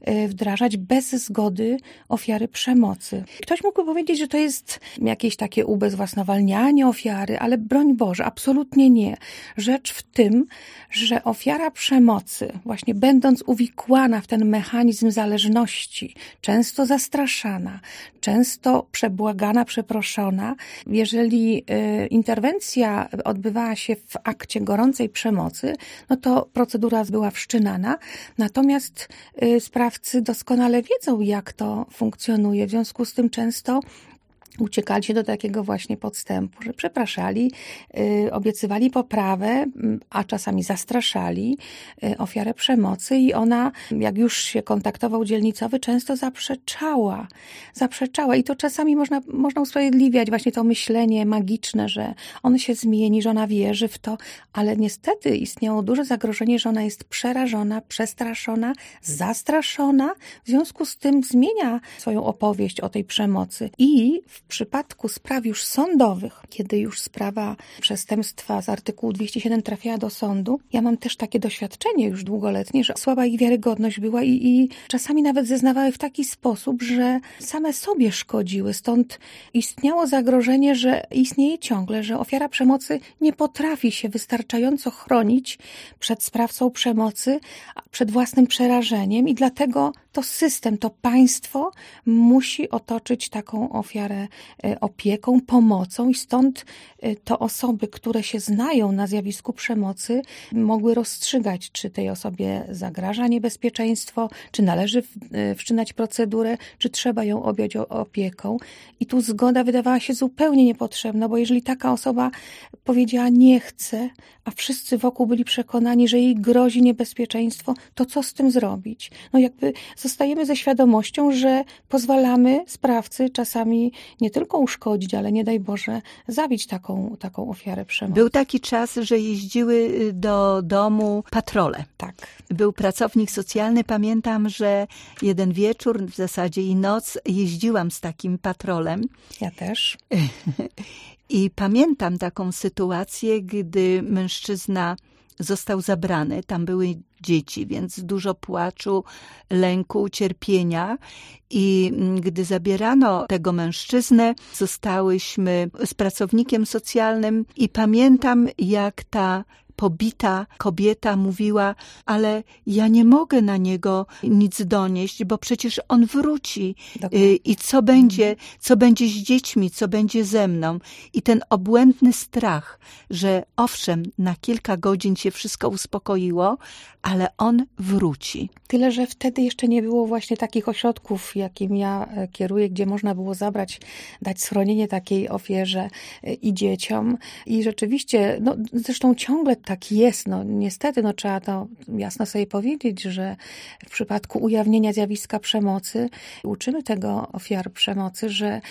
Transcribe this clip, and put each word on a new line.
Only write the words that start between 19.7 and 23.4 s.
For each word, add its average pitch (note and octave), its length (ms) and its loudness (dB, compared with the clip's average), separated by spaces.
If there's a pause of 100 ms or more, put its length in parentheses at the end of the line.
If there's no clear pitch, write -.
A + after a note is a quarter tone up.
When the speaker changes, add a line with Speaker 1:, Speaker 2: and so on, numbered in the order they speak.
Speaker 1:
jeżeli, A3+ 760 2 (400)
y, - 40 -4
interwencja A3+ 1040 0 (140)
odbywała A3 520 -2